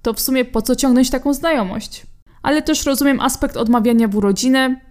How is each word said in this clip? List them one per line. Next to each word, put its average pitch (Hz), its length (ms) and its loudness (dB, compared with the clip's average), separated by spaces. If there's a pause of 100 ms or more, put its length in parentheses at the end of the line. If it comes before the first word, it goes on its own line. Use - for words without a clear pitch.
to 226 120 -4
w - 60 -8
sumie 262 260 0
po 226 160 -4
co 247 140 0
ciągnąć 254 340 2
taką 277 240 -2
znajomość? 269 720 -4 (380)
Ale 302 180 2
też 302 240 -2
rozumiem 277 340 2
aspekt 277 380 -2
odmawiania 226 500 2
w 202 80 -2
urodziny 254 760 0